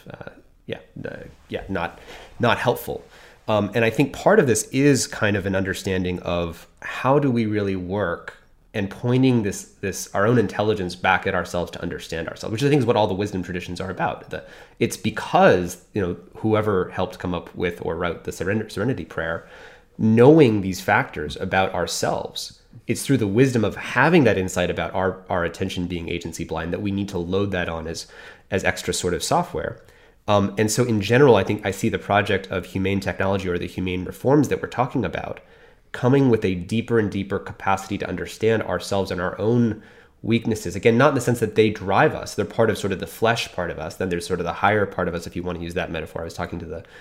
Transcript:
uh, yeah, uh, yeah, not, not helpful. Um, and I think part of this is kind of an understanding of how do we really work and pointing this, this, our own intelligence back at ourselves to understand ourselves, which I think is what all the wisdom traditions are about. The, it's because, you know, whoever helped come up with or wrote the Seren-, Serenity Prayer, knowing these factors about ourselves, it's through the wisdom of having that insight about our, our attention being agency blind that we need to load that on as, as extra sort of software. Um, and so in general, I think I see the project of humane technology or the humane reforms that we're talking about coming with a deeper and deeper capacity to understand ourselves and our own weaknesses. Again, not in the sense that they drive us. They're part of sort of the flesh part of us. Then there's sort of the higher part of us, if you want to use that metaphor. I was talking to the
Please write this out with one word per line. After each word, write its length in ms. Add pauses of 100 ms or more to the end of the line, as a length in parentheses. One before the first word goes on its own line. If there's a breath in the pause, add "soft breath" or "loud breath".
(140)
uh, 160 (380)
yeah, 120 (240)
uh, 140 (320)
yeah, 180
not, 320 (400 loud breath)
not 180
helpful. 460 (440 loud breath)
Um, 260
and 100
I 60
think 240
part 260
of 80
this 220
is 380
kind 280
of 100
an 100
understanding 640
of 460 (160)
how 360
do 100
we 180
really 280
work 600 (360)
and 160
pointing 540
this, 200 (180)
this, 320
our 120
own 120
intelligence 580
back 320
at 80
ourselves 360
to 100
understand 460
ourselves, 240
which 120
I 60
think 100
is 60
what 100
all 120
the 60
wisdom 300
traditions 360
are 100
about. 400
The, 140 (360 loud breath)
it's 180
because, 840 (100)
you 80
know, 160 (200)
whoever 520
helped 300
come 140
up 220
with 300
or 100
wrote 280
the 80
Seren-, 380
Serenity 360
Prayer, 420 (500 loud breath)
knowing 640
these 200
factors 560
about 360
ourselves, 880 (260)
it's 180
through 120
the 100
wisdom 360
of 140
having 480
that 120
insight 320
about 240
our, 360
our 160
attention 420
being 220
agency 340
blind 300
that 80
we 100
need 160
to 100
load 340
that 180
on 180
as, 200 (440 loud breath)
as 140
extra 280
sort 200
of 100
software. 580 (460 soft breath)
Um, 300
and 120
so 140
in 160
general, 380
I 80
think 200
I 60
see 160
the 100
project 500
of 180
humane 340
technology 480
or 100
the 100
humane 360
reforms 460
that 120
we're 60
talking 380
about 340 (540 soft breath)
coming 360
with 140
a 120
deeper 440
and 100
deeper 300
capacity 580
to 120
understand 540
ourselves 480
and 100
our 180
own 420 (420 loud breath)
weaknesses. 520
Again, 220
not 120
in 60
the 60
sense 180
that 160
they 140
drive 440
us. 220
They're 80
part 260
of 80
sort 140
of 80
the 80
flesh 460
part 180
of 80
us. 160
Then 140
there's 180
sort 140
of 40
the 60
higher 340
part 220
of 60
us, 120
if 120
you 60
want 160
to 40
use 120
that 160
metaphor. 300
I 40
was 80
talking 260
to 60
the 180 (180 loud breath)